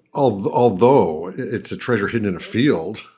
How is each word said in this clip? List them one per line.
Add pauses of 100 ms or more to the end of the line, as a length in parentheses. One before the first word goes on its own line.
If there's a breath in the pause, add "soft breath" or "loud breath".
(160)
Al-,
although
it's
a
treasure
hidden
in
a
field. (140)